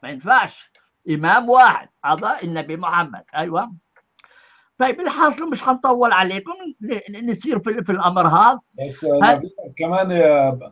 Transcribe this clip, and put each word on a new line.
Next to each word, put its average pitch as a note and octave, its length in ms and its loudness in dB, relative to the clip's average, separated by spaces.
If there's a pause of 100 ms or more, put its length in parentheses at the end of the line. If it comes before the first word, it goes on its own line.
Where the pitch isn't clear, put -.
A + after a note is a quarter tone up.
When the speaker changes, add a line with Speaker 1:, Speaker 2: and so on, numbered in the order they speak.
Speaker 1:
ما B2 60 -14
ينفعش. D3 640 -2 (360)
إمام E3+ 400 0
واحد، B3 400 6 (160)
هذا G#3 380 -2
النبي D#3+ 340 -8
محمد. E3 480 -4 (100)
أيوة. E3+ 380 -6 (1040)
طيب، B3+ 220 -2
الحاصل D#4 500 -2
مش B3+ 180 -4
هنطول B3 440 2
عليكم، F#3+ 400 0 (280)
ن-، G#3+ 200 -8 (100)
ن-، A3+ 200 -8
نسير A#3 280 -4
في، A3 260 -4
في G3 80 -2
الأمر F3+ 360 2
هذا. G#3+ 320 4 (240)
Speaker 2:
بس C#3+ 200 -12
Speaker 1:
ها؟ D#3+ 300 4
Speaker 2:
نبينا C#4+ 420 -10
كمان F3+ 340 -2
يا D3 480 4 (140)